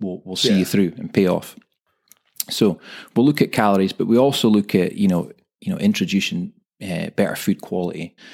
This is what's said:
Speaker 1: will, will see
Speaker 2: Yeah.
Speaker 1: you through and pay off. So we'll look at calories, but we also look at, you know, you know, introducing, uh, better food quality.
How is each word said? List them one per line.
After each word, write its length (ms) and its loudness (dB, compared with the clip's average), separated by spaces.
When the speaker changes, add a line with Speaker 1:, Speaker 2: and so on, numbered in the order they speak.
Speaker 1:
will, 240 -8
will 100 -12
see 140 0
Speaker 2:
Yeah. 80 4
Speaker 1:
you 80 2
through 320 0
and 160 -12
pay 140 4
off. 280 -4
So 300 0
we'll 100 4
look 160 2
at 100 0
calories, 420 2
but 140 -4
we 100 4
also 320 2
look 260 2
at, 200 0
you 120 2
know, 240 0
you 100 -6
know, 80 -4
introducing, 720 -2
uh, 300 -6
better 220 -2
food 240 -4
quality. 520 -6